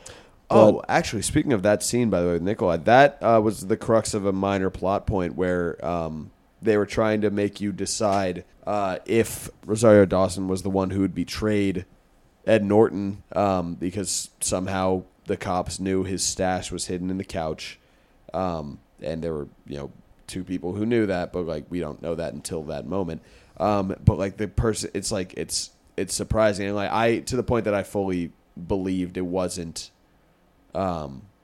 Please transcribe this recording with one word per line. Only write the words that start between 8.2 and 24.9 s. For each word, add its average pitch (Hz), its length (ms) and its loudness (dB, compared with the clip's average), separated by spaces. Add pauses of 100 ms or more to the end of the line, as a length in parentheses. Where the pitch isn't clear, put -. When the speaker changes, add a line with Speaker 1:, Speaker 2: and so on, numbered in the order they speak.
Speaker 1:
uh, 98 400 -2
if - 440 0 (160)
Rosario 107 400 8
Dawson 92 440 0
was 95 140 -2
the 101 60 -4
one 95 200 0
who 98 140 0
had 92 120 -2
betrayed 98 680 0 (600)
Ed 107 200 4
Norton, 101 580 2 (100)
um, 90 420 0
because 92 560 -6 (100)
somehow 92 640 0 (240)
the 90 100 -2
cops 90 420 -4
knew 95 240 0
his 92 200 -4
stash 92 500 -2
was 85 140 -6
hidden 92 220 -4
in 95 80 -4
the 98 80 -6
couch, 80 540 -8 (540)
um, 80 460 -4 (200)
and 80 220 -6
there 82 120 -4
were, 73 140 -6 (200)
you 69 100 -10
know, 69 140 -10 (340)
two 92 180 -10
people 90 300 -6
who 104 120 -4
knew 113 200 2
that, 87 260 -2
but, 90 140 -4
like, 78 240 -6
we 87 100 -4
don't 76 220 -6
know 82 140 -4
that 78 180 -6
until 78 300 -8
that 71 240 -8
moment. 85 340 -4 (380)
Um, 98 440 0
but, 98 140 2
like, 95 200 -4
the 107 100 -4
person, 104 480 -2